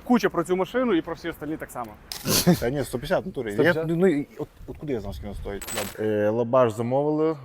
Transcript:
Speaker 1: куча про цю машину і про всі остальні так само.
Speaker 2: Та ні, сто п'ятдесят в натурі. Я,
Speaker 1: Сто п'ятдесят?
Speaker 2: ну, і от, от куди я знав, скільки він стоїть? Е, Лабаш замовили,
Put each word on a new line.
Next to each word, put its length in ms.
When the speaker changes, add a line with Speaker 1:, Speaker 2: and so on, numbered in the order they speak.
Speaker 1:
куча 240
про 140
цю 120
машину 380
і 80
про 120
всі 160
остальні 280
так 140
само. 200
Speaker 2:
Та 100
ні, 140
сто 160
п'ятдесят 240
в 40
натурі. 200
Я, 60
Speaker 1:
Сто 100
п'ятдесят? 240
Speaker 2:
ну, 100
і 200
от, 100
от 100
куди 160
я 80
знав, 140
скільки 140
він 60
стоїть? 300
Е, 300
Лабаш 440
замовили, 720